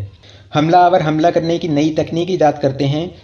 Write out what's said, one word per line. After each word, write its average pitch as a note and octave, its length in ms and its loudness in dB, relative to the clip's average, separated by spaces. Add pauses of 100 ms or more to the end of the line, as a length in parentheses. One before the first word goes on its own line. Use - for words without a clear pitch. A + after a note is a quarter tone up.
(540)
हमला D#3+ 260 2
आवर F3+ 220 4
हमला D#3 280 0
करने E3+ 280 -2
की F3 120 -6
नई D3+ 240 0
तकनीक E3 360 -4
ईजाद D3+ 280 0
करते C3+ 280 -2
हैं D#3 240 -4 (140)